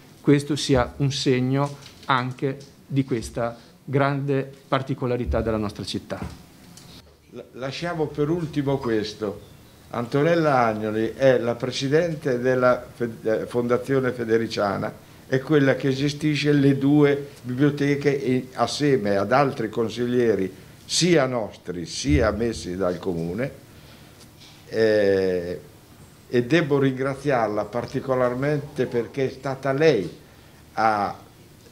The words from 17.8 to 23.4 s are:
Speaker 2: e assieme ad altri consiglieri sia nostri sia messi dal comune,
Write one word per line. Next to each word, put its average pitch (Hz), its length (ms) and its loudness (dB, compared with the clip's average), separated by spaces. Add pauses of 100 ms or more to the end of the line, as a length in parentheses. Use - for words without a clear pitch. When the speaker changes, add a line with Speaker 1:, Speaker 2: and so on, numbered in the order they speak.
Speaker 2:
e 127 300 0
assieme 117 640 2
ad 101 140 0
altri 127 380 2
consiglieri 113 800 0 (340)
sia 160 400 2
nostri 92 600 -6
sia 131 420 2
messi 101 460 -4
dal 90 240 -2
comune, 90 520 -4 (1160)